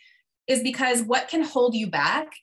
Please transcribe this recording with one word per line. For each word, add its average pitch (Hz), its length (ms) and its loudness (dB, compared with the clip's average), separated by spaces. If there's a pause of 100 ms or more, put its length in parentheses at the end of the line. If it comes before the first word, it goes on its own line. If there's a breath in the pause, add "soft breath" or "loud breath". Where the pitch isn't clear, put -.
(480 soft breath)
is 254 140 2
because 247 400 0
what 233 280 0
can 330 140 0
hold 247 320 2
you 214 140 -2
back 170 380 0 (160)